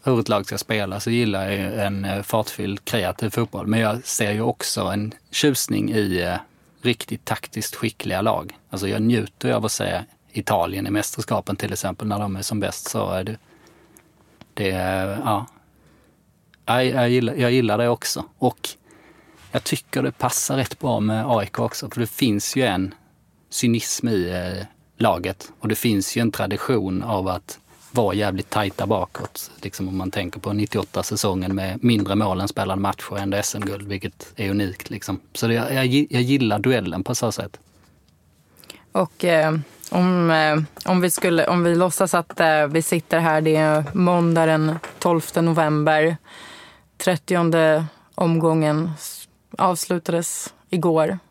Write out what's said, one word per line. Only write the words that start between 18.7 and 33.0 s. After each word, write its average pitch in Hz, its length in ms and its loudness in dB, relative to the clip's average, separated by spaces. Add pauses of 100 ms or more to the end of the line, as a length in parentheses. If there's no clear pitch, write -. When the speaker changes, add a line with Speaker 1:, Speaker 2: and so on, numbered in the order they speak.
Speaker 1:
jag 120 120 -2
tycker - 380 -4
det 131 100 -2
passar - 440 -2
rätt 131 220 -4
bra 117 220 0
med 110 260 0
A 117 180 2
I - 20 -8
K - 180 -4
också, - 260 -6
för 117 100 -6
det 113 60 0
finns 107 500 0
ju 135 60 2
en 92 320 0 (560)
cynism 117 580 -2
i, 92 220 0
eh, 90 360 -6 (300)
laget. 92 640 0
Och 107 80 -4
det 107 60 2
finns 104 420 0
ju 120 40 0
en 113 120 2
tradition 98 680 -2
av 98 260 -2
att - 300 -8 (320)
vara 101 240 2
jävligt 98 360 -2
tajta 98 360 -2
bakåt. - 640 -4 (100)
Liksom, 95 280 -8
om 95 80 -6
man 95 140 -4
tänker 92 300 -6
på 95 120 -4
nittioåtta-säsongen 98 1000 -2
med 95 300 -4
mindre 104 300 4
mål 98 260 0
än 98 80 -2
spelad 95 300 -2
match 98 320 -2